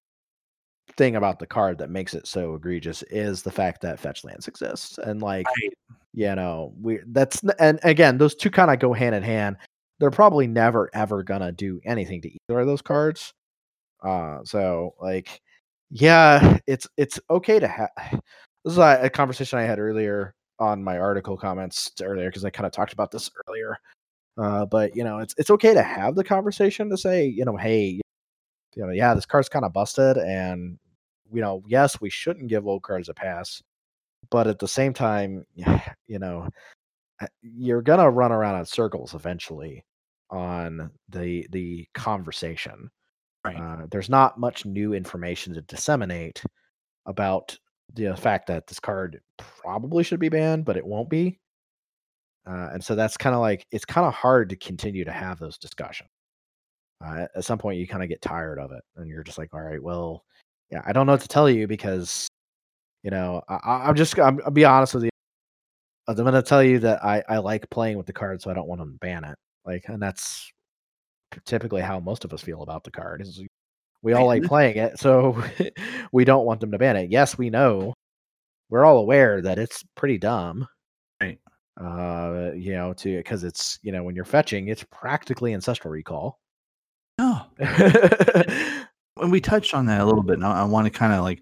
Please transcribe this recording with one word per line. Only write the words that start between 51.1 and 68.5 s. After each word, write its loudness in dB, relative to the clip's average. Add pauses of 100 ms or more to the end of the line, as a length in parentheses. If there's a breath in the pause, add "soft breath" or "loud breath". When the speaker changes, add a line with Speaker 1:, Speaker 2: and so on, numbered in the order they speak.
Speaker 1:
Uh, -10
and -10
so -4
that's -2
kinda 0
like, -2
it's -8
kinda 0
hard 2
to -8
continue -8
to -8
have -10
those -14
discussions. -16 (960)
Uh, -8
at -8
some -4
point, -6
you -6
kinda -8
get -10
tired -8
of -14
it, -18 (140)
and -16
you're -14
just -18
like, -16
"All -12
right, -12
well, -10 (460)
yeah, -12
I -6
don't 4
know 6
what 2
to -16
tell 4
you 2
because, -6 (760)
you -6
know, -4
I, -6
I, 0
I'm 6
just, 2
I'm, 6
I'll -4
be 8
honest 6
with -2
you. 0 (1000)
I'm -4
gonna 4
tell 6
you 6
that 2
I, 0
I 0
like -6
playing -4
with -10
the -12
card, -8
so -8